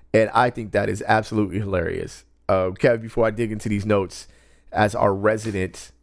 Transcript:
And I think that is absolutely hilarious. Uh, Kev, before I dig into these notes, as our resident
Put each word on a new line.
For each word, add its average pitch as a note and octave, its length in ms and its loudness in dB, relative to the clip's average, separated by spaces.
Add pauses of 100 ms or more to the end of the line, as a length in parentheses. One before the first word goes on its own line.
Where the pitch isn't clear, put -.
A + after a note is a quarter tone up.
(140)
And A2 180 4
I B2 180 4
think A2+ 240 -8
that G#2 160 0
is G2 180 -4
absolutely G#2+ 520 0
hilarious. F2 680 -4 (240)
Uh, F#2 220 2
Kev, A#2 300 2
before A2+ 240 -2
I A2 60 2
dig A2 220 -2
into G#2+ 160 -6
these G2+ 160 0
notes, G2+ 420 0 (460)
as G#2+ 200 2
our G#2 200 2
resident G2+ 800 -2 (100)